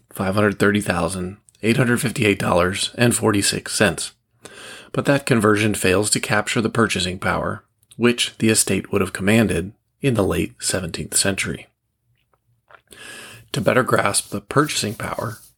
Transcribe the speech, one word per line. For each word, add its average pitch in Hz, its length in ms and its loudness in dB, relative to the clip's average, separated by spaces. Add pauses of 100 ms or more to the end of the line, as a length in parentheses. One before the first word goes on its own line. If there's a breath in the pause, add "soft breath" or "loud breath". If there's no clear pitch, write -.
(120)
five 95 240 -2
hundred 104 240 2
thirty 104 200 4
thousand 92 580 -4 (220)
eight 113 160 2
hundred 120 240 2
fifty-eight 101 380 0
dollars 90 580 0
and 120 200 4
forty-six 104 580 0
cents. 90 380 0 (800 loud breath)
But - 140 -2
that 139 200 2
conversion 107 480 4
fails 95 360 2
to - 100 0
capture 107 400 -2
the 110 100 0
purchasing 95 480 0
power 90 460 -4 (320)
which 120 420 0
the 113 100 2
estate 101 440 0
would 101 80 0
have 92 120 -4
commanded 95 600 2 (280)
in 135 140 0
the 101 80 2
late 87 400 0
seventeenth - 540 -4
century. - 500 -2 (1800 loud breath)
To - 100 -4
better 110 220 2
grasp 104 480 0
the 101 100 -8
purchasing 139 540 -2
power 107 440 -8 (180)